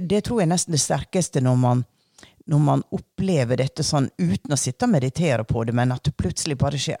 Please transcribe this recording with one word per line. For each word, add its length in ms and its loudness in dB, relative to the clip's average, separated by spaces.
det 180 0
tror 200 -2
jeg 80 2
nesten 240 0
det 80 0
sterkeste 580 -2
når 140 4
man, 260 2
når 140 2
man 320 2
opplever 640 -2
dette 260 -2
sånn 360 0
uten 340 -2
å 80 0
sitte 260 -2
og 60 2
meditere 520 0
på 220 -2
det, 80 -2
men 180 2
at 120 -6
det 120 -2
plutselig 420 -4
bare 200 0
skjer, 220 -6